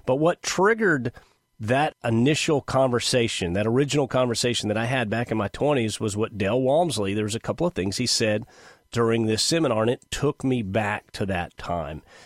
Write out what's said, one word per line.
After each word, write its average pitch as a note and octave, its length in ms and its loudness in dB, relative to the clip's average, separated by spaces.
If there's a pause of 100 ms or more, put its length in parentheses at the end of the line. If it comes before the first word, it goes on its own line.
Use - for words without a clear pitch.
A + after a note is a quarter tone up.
But B2+ 80 2
what D#3 260 0
triggered F3+ 680 2 (500)
that C3 320 0 (120)
initial B2+ 560 2
conversation, A#2+ 920 0
that G#2 160 0
original C3+ 400 2
conversation A#2+ 640 0
that G#2 80 0
I A2+ 80 -2
had B2 240 -2
back A2+ 200 -2
in A2 80 -2
my G2+ 120 0
twenties B2+ 500 0
was G#2+ 160 -4
what G#2 220 -4
Dale G#2 240 0
Walmsley, B2+ 520 0
there G#2+ 120 -2
was G#2 100 -4
a A2+ 40 -6
couple D#3+ 280 -2
of F3 60 -4
things F#2+ 240 -2
he B2 80 -2
said A2 400 0 (460)
during A2+ 340 2
this A2 180 0
seminar, C#3+ 380 2
and A2+ 100 2
it - 180 -6
took - 320 -2
me B2+ 220 0
back G#2 480 -2
to - 140 -6
that F2 320 -4
time. D#2 440 -6 (240)